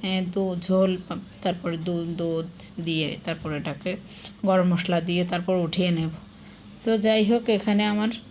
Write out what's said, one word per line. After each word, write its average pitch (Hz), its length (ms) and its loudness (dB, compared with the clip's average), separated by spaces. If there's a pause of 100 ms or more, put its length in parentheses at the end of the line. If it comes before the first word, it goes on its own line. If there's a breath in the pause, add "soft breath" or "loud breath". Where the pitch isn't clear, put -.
এ, 190 80 -2 (220)
দু-, 190 260 0
ঝোল, 190 320 4 (500)
তারপরে 175 360 -2
দু-, 170 400 -4
দুধ 165 300 -2 (380)
দিয়ে, 160 240 0 (140)
তারপর 156 300 -6
এটাকে 147 380 -6 (540 loud breath)
গরম 185 280 4
মশলা 175 280 2
দিয়ে 175 240 0
তারপর 180 320 0
উঠিয়ে 180 340 0
নেব। 165 200 0 (720 loud breath)
তো 226 140 2
যাই 220 280 4
হোক, 233 240 2
এখানে 208 360 4
আমার 208 240 0 (220)